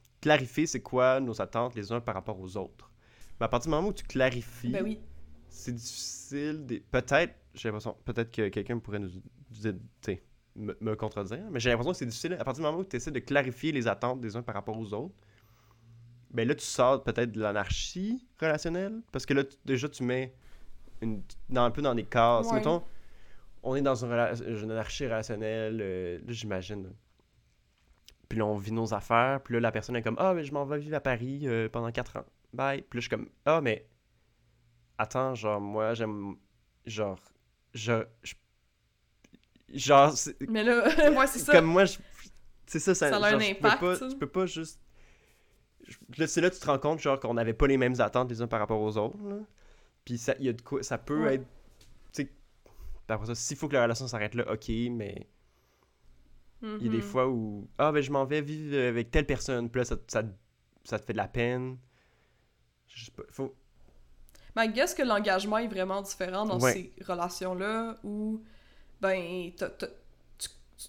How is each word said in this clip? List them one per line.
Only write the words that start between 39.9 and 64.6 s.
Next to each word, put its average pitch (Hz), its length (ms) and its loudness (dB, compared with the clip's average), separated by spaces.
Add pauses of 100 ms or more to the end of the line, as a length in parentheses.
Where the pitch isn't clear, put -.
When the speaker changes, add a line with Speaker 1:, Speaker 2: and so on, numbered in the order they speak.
Speaker 1:
c'est - 200 -4 (120)
Speaker 2:
Mais 220 160 0
là, 240 200 6
<laughs> 294 340 8
ouais, 269 80 6
c'est 254 140 -2
ça. 175 120 2
Speaker 1:
comme 165 140 10
moi, 180 180 8
je... - 140 0 (680)
c'est - 120 -4
ça, 185 160 2
ça, 156 160 2
Speaker 2:
Ça 208 60 2
a 208 140 4
Speaker 1:
genre, 214 100 4
Speaker 2:
un - 20 2
Speaker 1:
je 196 120 2
peux 196 120 2
Speaker 2:
impact, 226 140 6
Speaker 1:
pas, 180 160 2
Speaker 2:
ça. 262 120 -6
Speaker 1:
je 269 80 -8
peux 147 120 -4
pas 185 180 0
juste, 160 340 -8 (1040)
je, - 100 -20 (220)
là, 160 80 2
c'est - 140 0
là 180 100 6
que 180 40 -4
tu - 60 -14
te - 60 -10
rends 139 120 4
compte, 156 220 0
genre, 135 200 2
qu'on 117 160 0
avait 113 180 2
pas 143 120 4
les 135 100 6
mêmes 127 240 4
attentes 123 300 2
les 113 120 -6
uns 120 40 -4
par 113 140 0
rapport 107 200 0
aux 107 160 0
autres, 113 200 -2 (120)
là. 202 80 -6 (680)
Puis 120 140 -6
ça, 127 220 -2
il 135 60 -2
y - 20 0
a 117 40 2
de 110 100 -8
quoi... - 200 -6
ça 120 160 -6
peut 151 260 -2
Speaker 2:
Ouais. 135 120 4
Speaker 1:
être, 131 100 -6 (640)
tu 147 100 -4
sais, - 20 -4
puis - 100 -14 (760)
après 107 180 -4
ça, 117 80 -4
s'il 135 220 -6
faut 156 120 -4
que 139 60 0
la 127 100 6
relation 117 240 2
s'arrête 107 260 -4
là, 120 180 -2
ok, 113 160 -6 (220)
mais - 380 -8 (1300)
il 214 220 -6
y 113 40 2
a - 20 0
des 113 80 2
Speaker 2:
Mhm. 107 40 -2
Speaker 1:
fois 127 260 2
où, « 110 400 -4 (100)
Ah, 147 120 4
ben, 151 100 4
je 135 120 0
m'en 135 120 2
vais 147 160 -2
vivre 147 380 -4
avec 117 320 2
telle 151 160 4
personne. » 127 440 -2
Puis 127 100 0
là, 123 40 2
ça, 120 120 -4 (100)
ça, 110 160 -2 (600)
ça 110 160 -4
te - 40 -20
fait 117 80 -4
de 107 60 -4
la 98 80 0
peine. 127 500 -2 (1120)
Je 113 200 -18
sais - 40 -20
pas, - 200 -16
faut 135 220 -6 (1000)
Speaker 2:
Mais 226 120 2